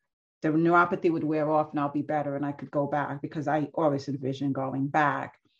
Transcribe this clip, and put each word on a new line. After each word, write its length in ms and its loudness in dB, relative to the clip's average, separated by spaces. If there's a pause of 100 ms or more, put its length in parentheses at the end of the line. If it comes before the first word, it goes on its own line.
(420)
the 80 0
neuropathy 640 4
would 120 -2
wear 260 0
off 200 2
and 100 -2
I'll 120 0
be 100 -2
better 340 -2
and 100 -4
I 60 -2
could 180 -12
go 160 0
back," 340 -4
because 280 -6
I 260 0
always 340 0
envisioned 460 -2
going 340 -2
back. 500 0 (220)